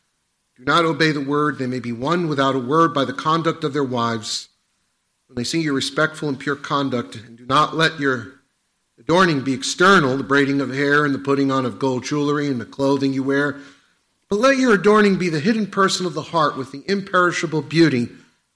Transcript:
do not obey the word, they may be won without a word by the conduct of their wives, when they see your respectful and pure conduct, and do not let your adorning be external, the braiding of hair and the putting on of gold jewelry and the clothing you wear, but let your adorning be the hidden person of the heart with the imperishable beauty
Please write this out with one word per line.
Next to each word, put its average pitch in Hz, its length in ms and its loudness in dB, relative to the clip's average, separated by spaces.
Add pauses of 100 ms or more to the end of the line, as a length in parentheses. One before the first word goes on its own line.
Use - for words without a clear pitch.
(560)
do 123 80 -20
not 160 200 2
obey 160 260 2
the 147 100 -2
word, 147 380 -2
they 131 80 -4
may 127 140 -4
be 120 100 -8
won 156 380 -2
without 135 260 2
a 135 60 -2
word 151 340 2
by 139 100 0
the 117 80 -4
conduct 160 520 -2
of 139 80 -4
their 143 100 -2
wives, 117 680 -4 (800)
when 131 80 -20
they 123 80 -6
see 165 180 -2
your 147 140 0
respectful 156 540 -2
and 135 100 -4
pure 143 160 -4
conduct, 135 600 -4
and 113 200 -18
do 120 100 -20
not 143 280 2
let 156 240 0
your 131 360 -4 (640)
adorning 160 420 2
be 131 140 -2
external, 156 600 2
the 135 60 -4
braiding 139 380 2
of 123 120 -4
hair 143 320 2
and 143 80 0
the 131 60 -2
putting 139 320 0
on 131 160 0
of 104 140 -8
gold 127 240 -2
jewelry 147 420 -2
and 127 140 -4
the 107 40 -8
clothing 139 480 0
you 131 120 -4
wear, 139 340 -2 (680)
but 202 100 -2
let 269 180 4
your 254 180 4
adorning 202 420 4
be 180 120 -2
the 156 120 -2
hidden 214 260 0
person 190 400 0
of 156 80 -6
the 151 80 -6
heart 147 340 0
with 131 140 -10
the 139 160 -16
imperishable 175 760 0
beauty 131 460 2 (480)